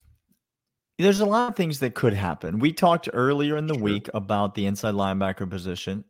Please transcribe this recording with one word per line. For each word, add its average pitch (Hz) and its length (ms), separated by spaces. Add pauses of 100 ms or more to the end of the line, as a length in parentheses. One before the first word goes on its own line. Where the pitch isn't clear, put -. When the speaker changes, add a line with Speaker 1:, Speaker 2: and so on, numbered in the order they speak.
(1000)
Speaker 1:
there's 196 220
a 214 60
lot 226 240
of - 60
things 160 240
that 123 140
could 110 200
happen. 90 440
We 147 140
talked 170 400
earlier 143 460
in 151 80
the 156 80
Speaker 2:
Sure. 120 80
Speaker 1:
week 101 320
about 101 400
the 101 120
inside 101 280
linebacker 95 560
position, 95 600